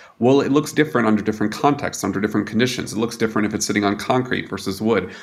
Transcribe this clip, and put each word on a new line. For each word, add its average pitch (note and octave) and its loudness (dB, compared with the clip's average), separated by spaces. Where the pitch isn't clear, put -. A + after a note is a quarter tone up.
Well, C3+ 6
it G#2+ 0
looks D3 2
different B2+ 2
under G#2 2
different G#2+ -2
contexts, - -2
under G2 -2
different G#2+ 0
conditions. A#2 0
It G2+ -4
looks A2+ -4
different A2 0
if G#2+ -2
it's G#2 -2
sitting G#2+ 0
on G2+ 2
concrete B2+ -2
versus F#2+ -6
wood, G#2+ 2